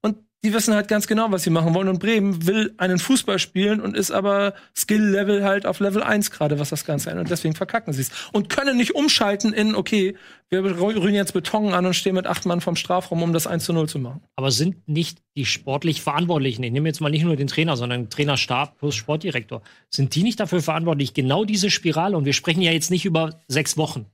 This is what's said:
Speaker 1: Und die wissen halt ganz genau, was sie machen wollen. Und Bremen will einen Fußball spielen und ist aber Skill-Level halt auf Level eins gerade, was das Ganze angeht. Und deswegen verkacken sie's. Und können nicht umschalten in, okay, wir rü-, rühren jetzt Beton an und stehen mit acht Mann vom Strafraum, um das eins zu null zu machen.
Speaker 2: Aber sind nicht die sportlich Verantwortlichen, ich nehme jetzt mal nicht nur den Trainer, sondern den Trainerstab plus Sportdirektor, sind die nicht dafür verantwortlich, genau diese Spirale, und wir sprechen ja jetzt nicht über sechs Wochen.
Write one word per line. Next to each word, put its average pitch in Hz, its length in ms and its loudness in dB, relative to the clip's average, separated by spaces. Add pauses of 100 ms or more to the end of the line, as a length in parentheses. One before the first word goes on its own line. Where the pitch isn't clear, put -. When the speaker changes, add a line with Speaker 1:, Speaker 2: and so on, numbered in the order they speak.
Speaker 1:
Und 214 160 -2 (260)
die 214 100 2
wissen 220 220 2
halt 208 140 0
ganz 214 180 2
genau, 220 240 2
was 185 120 0
sie 185 60 0
machen 165 240 4
wollen. 190 140 2
Und 185 120 2
Bremen 196 460 2
will 214 320 2
einen 185 220 2
Fußball 202 400 0
spielen 202 400 0
und 202 160 -4
ist - 160 0
aber 202 420 2 (240)
Skill-Level 202 680 2
halt 196 200 2
auf 190 140 -2
Level 196 240 0
eins 208 260 0
gerade, 147 300 -2
was 143 100 -2
das 151 160 -6
Ganze 147 240 -4
angeht. 170 140 -4
Und 160 80 -4
deswegen 160 240 -2
verkacken 190 380 -4
sie's. 131 180 -4 (220)
Und 214 160 0
können 277 280 0
nicht 240 160 2
umschalten 220 600 2
in, 214 200 2
okay, 202 420 0 (340)
wir 185 140 0
rü-, 190 120 0 (240)
rühren 202 160 4
jetzt 202 180 0
Beton 202 400 0
an 180 120 2
und 185 100 2
stehen 190 180 0
mit 185 140 -2
acht - 180 -4
Mann 175 160 0
vom 170 140 -2
Strafraum, 175 480 -2
um 170 80 0
das 165 160 0
eins 170 160 -2
zu - 100 -4
null 160 160 2
zu - 80 -8
machen. 131 240 -8 (140)
Speaker 2:
Aber 135 160 0
sind 165 380 -2
nicht 156 300 -2 (180)
die 135 80 -2
sportlich 143 580 -2
Verantwortlichen, 143 580 0
ich 120 120 -4
nehme 151 160 0
jetzt 156 100 -6
mal 151 100 0
nicht 156 140 0
nur 165 140 2
den 139 100 -2
Trainer, 156 300 0
sondern 123 260 -4
den 107 80 -10
Trainerstab 143 680 -2
plus 143 180 -4
Sportdirektor, 123 680 -6 (280)
sind - 240 0
die 156 100 0
nicht 226 180 0
dafür 180 200 0
verantwortlich, 156 540 -2
genau 143 300 2
diese 202 260 0
Spirale, 170 460 0
und 143 80 0
wir 139 80 0
sprechen 170 280 0
ja 165 120 4
jetzt 165 180 0
nicht 185 140 0
über 160 420 0
sechs 147 300 -2
Wochen. 143 360 -4